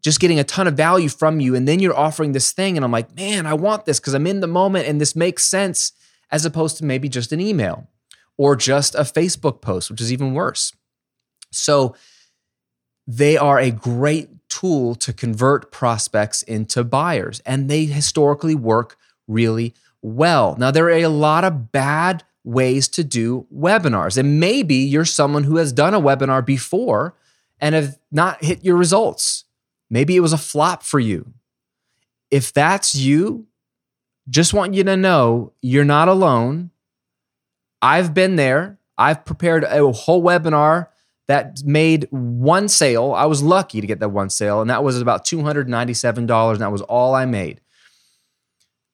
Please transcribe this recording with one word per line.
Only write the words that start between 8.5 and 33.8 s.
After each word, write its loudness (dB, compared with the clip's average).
just 0
a -2
Facebook -2
post, -6
which -14
is -6
even -4
worse. -6
So 0
they 2
are 4
a 2
great -2
tool -2
to -8
convert 0
prospects -2
into -4
buyers, -4
and -4
they 0
historically 0
work 0
really -2
well. 2
Now, 2
there 4
are 2
a 2
lot 2
of -4
bad -2
ways 0
to -4
do -4
webinars, 0
and 2
maybe 2
you're 0
someone 0
who 0
has 0
done 2
a 2
webinar 2
before -2
and -2
have -2
not 0
hit -4
your 4
results. 0
Maybe 2
it 6
was 2
a 0
flop -2
for -2
you. -4
If 0
that's 0
you, 0